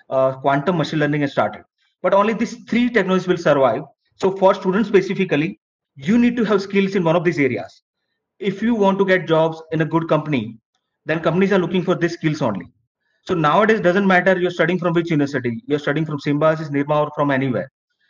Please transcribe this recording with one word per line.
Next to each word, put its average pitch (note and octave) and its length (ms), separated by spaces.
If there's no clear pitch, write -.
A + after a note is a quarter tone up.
uh, C3+ 240
quantum C#3+ 440
machine D3+ 220
learning D3 220
has C#3 100
started. G#2 320
But F#3 120
only G#3+ 200
these - 220
three A#3+ 240
technologies F#3 400
will E3+ 80
survive. C#3+ 460
So F#3+ 180
for F#3+ 180
students G3 360
specifically, F#3 720
you D#3 220
need A#3+ 180
to A#3+ 80
have G3 180
skills G3 340
in F3+ 100
one D#3+ 100
of F3 80
these D#3+ 160
areas. A2+ 440
If G3 240
you A#3 140
want G3 240
to G3 60
get F3+ 240
jobs D#3+ 420
in D#3+ 80
a D#3+ 60
good D#3+ 240
company, D3 480
then D#3+ 160
companies F#3 320
are F#3+ 60
looking F3 240
for F3+ 120
these E3+ 200
skills D#3 260
only. G#2+ 240
So - 100
nowadays, F3+ 480
doesn't F#3+ 260
matter F3+ 320
you're F3 120
studying F3 280
from E3+ 140
which E3+ 180
university, C3+ 540
you're C#3+ 140
studying D3+ 260
from D3+ 120
Symbiosis, D#3 520
Nirma, D3 380
or D3 60
from C#3+ 160
anywhere. B2+ 400